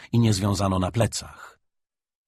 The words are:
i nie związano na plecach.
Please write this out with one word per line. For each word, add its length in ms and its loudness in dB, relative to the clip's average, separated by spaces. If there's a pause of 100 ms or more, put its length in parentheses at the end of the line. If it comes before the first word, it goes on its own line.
(120)
i 60 4
nie 140 4
związano 460 0
na 120 -2
plecach. 720 -6 (680)